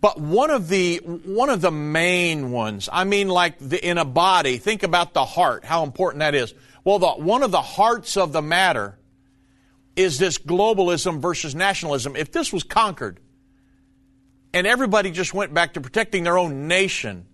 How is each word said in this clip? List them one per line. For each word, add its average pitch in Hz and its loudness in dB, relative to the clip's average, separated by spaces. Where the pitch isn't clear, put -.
But - 2
one 196 2
of 220 0
the, 180 0
one 190 -4
of 233 0
the 175 2
main 160 0
ones, 107 -4
I 180 0
mean, 202 0
like, 175 2
the, 139 -4
in 175 0
a 165 0
body, 151 2
think 214 -4
about 175 0
the 135 2
heart, 139 0
how 160 0
important 147 -4
that 151 0
is. 123 0
Well, 196 4
the, 180 4
one 180 0
of 262 0
the 170 2
hearts 220 0
of 180 0
the 156 -2
matter 151 0
is 180 2
this 175 0
globalism 180 0
versus 156 -4
nationalism. 147 -2
If 147 -6
this 330 -4
was 180 -4
conquered 160 -2
and 180 2
everybody 214 2
just 170 -4
went 180 -4
back 170 2
to 165 -8
protecting 190 -2
their 175 2
own 151 -2
nation 147 -2